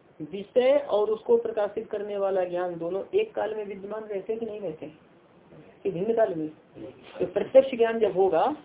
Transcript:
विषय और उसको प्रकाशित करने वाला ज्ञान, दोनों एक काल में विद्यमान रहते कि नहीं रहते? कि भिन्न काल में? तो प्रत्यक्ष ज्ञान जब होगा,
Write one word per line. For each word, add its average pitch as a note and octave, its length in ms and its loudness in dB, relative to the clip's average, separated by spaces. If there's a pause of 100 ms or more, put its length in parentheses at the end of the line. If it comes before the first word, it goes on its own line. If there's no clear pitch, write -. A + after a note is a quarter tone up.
(320)
विषय B3+ 580 2
और G#3 200 2
उसको A3+ 260 2
प्रकाशित A3 540 -2
करने G#3 260 -6
वाला F#3+ 280 0
ज्ञान, F3 340 -4
दोनों F3+ 400 -2
एक A3+ 160 -2
काल G#3+ 200 -4
में G#3+ 100 -6
विद्यमान G#3 400 -10
रहते G#3+ 320 -6
कि A3+ 100 -8
नहीं G#3 140 -10
रहते? D#3+ 260 -10 (960)
कि G3 80 -2
भिन्न G3 240 -2
काल G#3+ 200 2
में? D#3 140 -4 (720)
तो F3+ 60 0
प्रत्यक्ष C4 480 4
ज्ञान A3+ 240 2
जब G3+ 140 2
होगा, F3+ 520 4